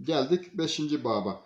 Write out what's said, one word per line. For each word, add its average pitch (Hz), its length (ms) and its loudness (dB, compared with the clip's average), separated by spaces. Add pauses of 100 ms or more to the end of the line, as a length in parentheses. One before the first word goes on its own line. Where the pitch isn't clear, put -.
geldik 160 560 0
beşinci 151 460 0
baba. 101 420 0